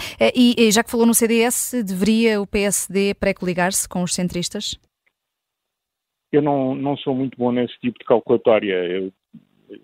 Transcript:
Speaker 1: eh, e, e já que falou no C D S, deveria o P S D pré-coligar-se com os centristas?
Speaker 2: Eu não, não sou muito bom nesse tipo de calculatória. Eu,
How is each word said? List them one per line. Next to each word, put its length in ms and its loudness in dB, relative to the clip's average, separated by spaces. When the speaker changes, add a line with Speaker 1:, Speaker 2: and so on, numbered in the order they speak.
Speaker 1:
eh, 160 2
e, 240 4
e 140 6
já 100 2
que 80 -8
falou 160 2
no 80 4
C 140 2
D 140 2
S, 420 -2
deveria 560 0
o 60 -6
P 120 -4
S 340 -2
D 220 0
pré-coligar-se 760 -2
com 140 -4
os 120 -4
centristas? 640 -6
Speaker 2:
Eu 100 4
não, 320 0
não 220 -4
sou 180 -4
muito 240 -4
bom 140 0
nesse 280 -2
tipo 180 -6
de 60 -20
calculatória. 680 2
Eu, 380 -4